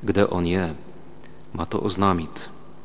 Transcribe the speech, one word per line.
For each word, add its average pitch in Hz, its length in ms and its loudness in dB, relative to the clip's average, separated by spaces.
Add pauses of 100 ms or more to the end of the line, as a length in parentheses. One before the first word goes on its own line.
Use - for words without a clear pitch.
kde 98 240 6
on 90 200 2
je, 85 300 2 (760)
má 85 120 -2
to - 160 -2
oznámit, 92 680 2 (340)